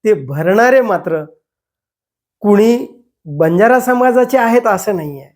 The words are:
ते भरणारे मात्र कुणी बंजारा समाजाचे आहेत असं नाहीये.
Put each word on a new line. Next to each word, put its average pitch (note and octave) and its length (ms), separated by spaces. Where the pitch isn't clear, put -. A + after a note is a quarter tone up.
ते G#3+ 80
भरणारे G3 540
मात्र E3+ 440
कुणी A3 440
बंजारा E3+ 540
समाजाचे B3 580
आहेत A#3+ 280
असं G3 300
नाहीये. D3 400